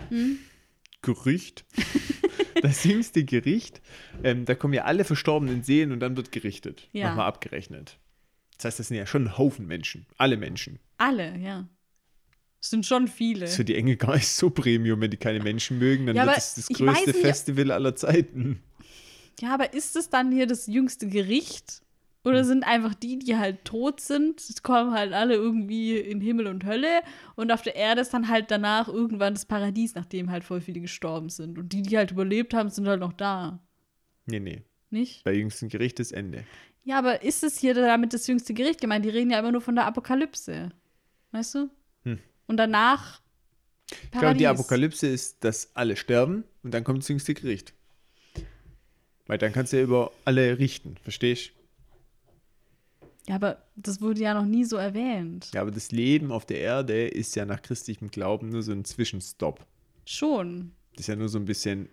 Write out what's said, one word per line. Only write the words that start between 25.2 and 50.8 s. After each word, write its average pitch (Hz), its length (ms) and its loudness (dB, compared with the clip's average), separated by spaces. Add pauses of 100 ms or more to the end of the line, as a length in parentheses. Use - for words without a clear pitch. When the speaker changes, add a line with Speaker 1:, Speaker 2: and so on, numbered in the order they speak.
Speaker 1:
irgendwie 226 640 0
in 208 220 -4
Himmel 226 260 0
und 190 180 -6
Hölle 294 360 2 (340)
und 226 160 -2
auf 226 100 4
der - 140 -4
Erde 220 260 2
ist 247 140 -2
dann 226 140 0
halt 220 200 2
danach 214 380 2
irgendwann 208 480 0
das 196 100 -8
Paradies, 208 480 -2
nachdem 180 380 -6
halt 175 120 -4
voll 180 160 -6
viele 175 220 -8
gestorben 160 480 -6
sind. 165 300 -10
Und 175 120 -10
die, 196 120 -2
die 202 160 0
halt 190 100 2
überlebt 202 460 0
haben, 214 160 0
sind 202 160 -2
halt 196 140 2
noch 175 120 -4
da. 180 460 -4 (640)
Speaker 2:
Nee, 110 140 -4
nee. 98 240 -8 (260)
Speaker 1:
Nicht? 240 340 -4
Speaker 2:
Bei 98 120 2
jüngsten 107 340 -2
Gericht 120 300 -2
ist 117 140 -4
Ende. 98 320 -10 (380)
Speaker 1:
Ja, 269 140 -2
aber 254 240 2
ist 294 220 -2
es 294 160 -2
hier 254 160 4
damit 233 360 4
das 240 140 -4
jüngste 240 300 0
Gericht 294 260 0
gemeint? 214 240 0
Die 214 40 0
reden 240 200 2
ja 226 80 2
immer 233 140 0
nur 240 100 0
von 240 140 -2
der 240 100 4
Apokalypse. 233 840 -2 (600)
Weißt 226 220 -6
du? 277 160 -2 (360)
Speaker 2:
Hm. 117 120 -2 (300)
Speaker 1:
Und 220 100 2
danach 226 640 2 (720)
Speaker 2:
Ich - 60 -14 (120)
glaube, 156 260 4
die 151 100 6
Speaker 1:
Paradies. - 20 8
Speaker 2:
Apokalypse 135 600 2
ist, - 360 -4
dass - 320 -2
alle 113 200 0
sterben 139 480 2 (200)
und 120 100 -6
dann 117 100 -2
kommt 135 200 0
das - 40 -6
jüngste 143 280 -2
Gericht. 113 400 -6 (1500)
Weil 104 100 -2
dann 107 160 0
kannst 131 200 -2
du 135 40 2
ja 131 60 6
über 123 280 2 (140)
alle 127 320 4
richten, - 460 -2